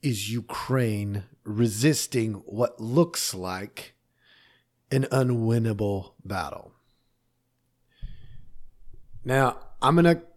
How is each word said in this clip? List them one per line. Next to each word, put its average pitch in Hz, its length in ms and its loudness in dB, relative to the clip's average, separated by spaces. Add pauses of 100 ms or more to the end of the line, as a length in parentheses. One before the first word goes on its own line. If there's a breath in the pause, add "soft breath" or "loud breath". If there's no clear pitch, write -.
is 104 260 0
Ukraine 107 920 -2 (200)
resisting 110 880 2 (120)
what 113 340 -2
looks 135 540 2
like 92 640 -8 (960 soft breath)
an 135 200 0
unwinnable 113 1000 0 (100)
battle? 90 500 -8 (2500 soft breath)
Now, 131 340 2 (240)
I'm 143 140 6
gonna 170 260 8 (160)